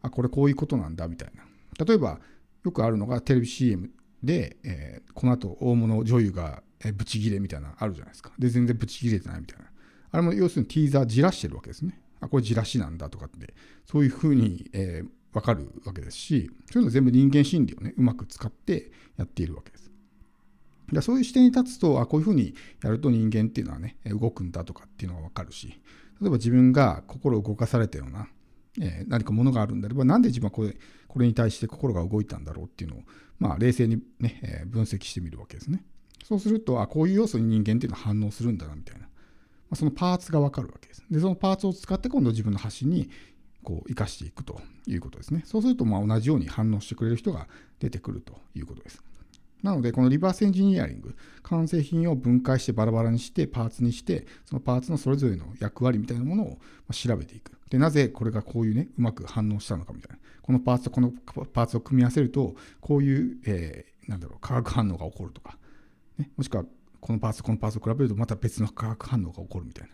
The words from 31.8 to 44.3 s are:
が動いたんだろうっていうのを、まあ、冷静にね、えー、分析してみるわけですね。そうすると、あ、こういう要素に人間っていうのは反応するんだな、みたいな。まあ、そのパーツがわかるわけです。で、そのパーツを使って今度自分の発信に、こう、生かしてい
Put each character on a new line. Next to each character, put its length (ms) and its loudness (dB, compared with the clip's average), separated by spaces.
が 120 -2
動 160 0
い 40 -2
た 120 -12
ん 60 -12
だ 100 -10
ろ 100 -10
う 20 -10
っ 40 -18
て 140 -14
い 40 -8
う 40 -10
の 60 -12
を、 20 -14
ま 140 0
あ、 40 -4
冷 140 4
静 160 2
に 140 0
ね、 240 -2
え 220 -8
ー、 20 -10
分 160 0
析 200 -4
し 100 -12
て 80 -6
み 80 -8
る 100 -14
わ 80 -16
け 80 -18
で 60 -16
す 80 -10
ね。 140 -4
そ 120 -2
う 40 0
す 100 -2
る 100 2
と、 220 0
あ、 60 0
こ 160 0
う 60 4
い 20 2
う 40 2
要 120 4
素 100 -2
に 80 2
人 180 4
間 120 2
っ 40 2
て 60 -2
い 40 -2
う 20 -4
の 60 -8
は 60 -16
反 180 0
応 100 -2
す 120 -8
る 80 0
ん 60 -2
だ 100 -10
な、 80 -12
み 80 -12
た 100 -14
い 60 -18
な。 20 -16
ま 60 -18
あ、 40 -4
そ 100 -2
の 60 4
パ 220 0
ー 40 0
ツ 140 -8
が 80 4
わ 120 2
か 100 -6
る 80 -8
わ 100 -18
け 80 -20
で 60 -20
す。 160 -20
で、 100 2
そ 80 2
の 80 0
パ 180 2
ー 40 4
ツ 100 -2
を 60 0
使 200 -6
っ 60 -2
て 100 -6
今 140 2
度 80 4
自 120 0
分 100 0
の 60 -2
発 180 -8
信 120 -2
に、 200 0
こ 220 -8
う、 40 -16
生 60 -4
か 120 -2
し 100 -12
て 80 -14
い 60 -14